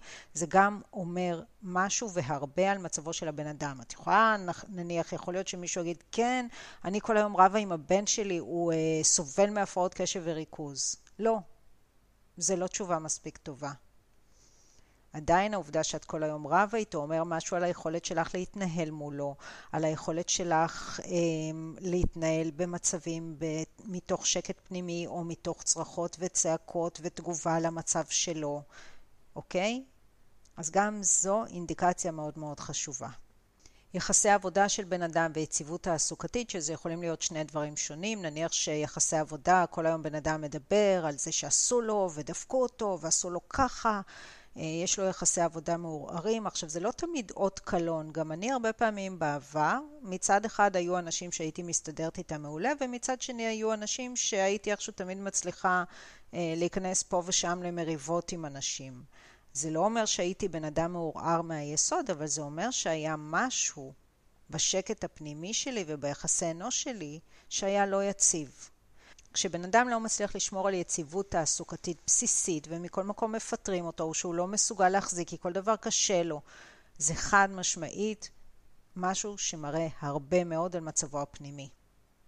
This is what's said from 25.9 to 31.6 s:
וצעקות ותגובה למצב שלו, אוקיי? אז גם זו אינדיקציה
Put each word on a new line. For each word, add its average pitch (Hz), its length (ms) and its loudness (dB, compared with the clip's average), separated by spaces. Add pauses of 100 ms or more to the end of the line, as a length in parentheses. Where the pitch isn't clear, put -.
וצעקות 170 840 -2
ותגובה 165 580 -2
למצב 165 480 0
שלו, 147 540 -2 (760)
אוקיי? 220 480 -2 (720)
אז 131 140 -6
גם 208 320 2
זו 196 440 2
אינדיקציה 175 640 0